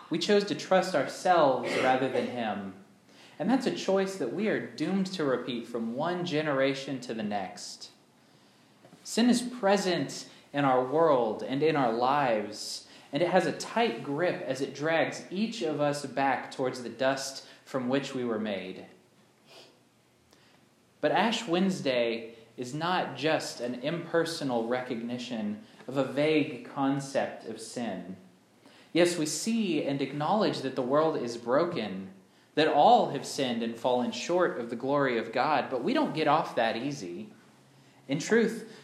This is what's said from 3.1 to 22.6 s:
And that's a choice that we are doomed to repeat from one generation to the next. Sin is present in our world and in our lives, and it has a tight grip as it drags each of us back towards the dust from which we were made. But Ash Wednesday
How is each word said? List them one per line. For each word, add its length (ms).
And 120
that's 160
a 60
choice 440
that 160
we 160
are 160
doomed 440
to 160
repeat 420
from 280
one 300
generation 760
to 120
the 120
next. 640
Sin 260
is 140
present 840
in 120
our 180
world 600
and 200
in 120
our 180
lives, 920
and 80
it 100
has 160
a 60
tight 520
grip 420
as 140
it 160
drags 540
each 300
of 200
us 260
back 460
towards 320
the 40
dust 560
from 240
which 260
we 100
were 140
made. 480
But 100
Ash 360
Wednesday 880